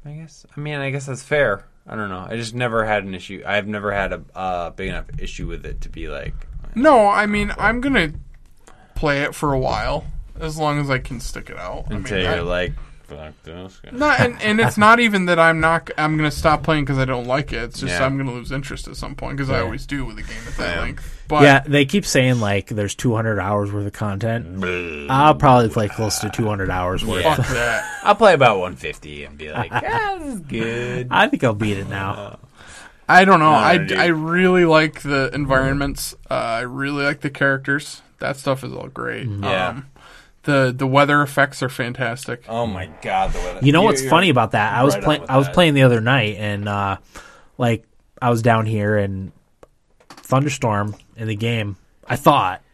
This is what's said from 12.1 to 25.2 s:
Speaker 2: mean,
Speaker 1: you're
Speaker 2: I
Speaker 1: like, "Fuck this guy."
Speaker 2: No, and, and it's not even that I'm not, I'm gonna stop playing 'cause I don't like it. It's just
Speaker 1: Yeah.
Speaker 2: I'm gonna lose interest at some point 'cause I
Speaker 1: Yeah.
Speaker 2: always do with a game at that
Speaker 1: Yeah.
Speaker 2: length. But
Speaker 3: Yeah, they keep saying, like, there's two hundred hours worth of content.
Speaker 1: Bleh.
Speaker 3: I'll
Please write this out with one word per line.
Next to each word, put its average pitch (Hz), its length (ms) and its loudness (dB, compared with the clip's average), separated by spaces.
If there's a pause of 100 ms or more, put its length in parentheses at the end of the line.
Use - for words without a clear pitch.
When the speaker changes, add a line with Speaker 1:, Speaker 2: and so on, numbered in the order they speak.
Speaker 2:
mean, 92 80 0
Speaker 1:
you're 90 100 0
Speaker 2:
I 85 40 -2
Speaker 1:
like, 87 320 -2 (320)
"Fuck 76 380 -18
this - 400 -16
guy." - 100 -20
Speaker 2:
No, 285 180 0
and, 240 320 2
and 214 180 2
it's 220 160 2
not 214 240 6
even 202 260 2
that 175 120 4
I'm 165 220 6
not, 160 360 0
I'm 156 200 0
gonna 151 140 0
stop 147 320 0
playing 151 220 0
'cause 135 140 -2
I 131 80 2
don't 123 200 -4
like 135 260 -2
it. 117 100 -6
It's 120 180 -10
just 131 180 -4
Speaker 1:
Yeah. 131 60 2
Speaker 2:
I'm 135 140 0
gonna 135 140 -6
lose 120 200 -10
interest 135 340 -8
at - 100 -14
some - 180 -10
point 131 240 -10
'cause 135 120 -4
I 135 80 0
Speaker 1:
Yeah. 120 40 -2
Speaker 2:
always 113 240 -8
do 139 180 -6
with 110 140 -12
a - 40 -12
game 110 140 -12 (100)
at - 120 -10
that 120 180 -4
Speaker 1:
Yeah. 85 60 -4
Speaker 2:
length. - 320 -8 (140)
But 151 140 6
Speaker 3:
Yeah, 139 240 8
they 143 200 4
keep 196 200 0
saying, 127 340 2
like, 101 280 0
there's 104 260 -4
two 123 200 0
hundred 110 240 -2
hours 101 340 -2
worth 101 140 -4
of 101 80 -8
content. 98 680 -6
Speaker 1:
Bleh. 87 500 -6
Speaker 3:
I'll 147 240 6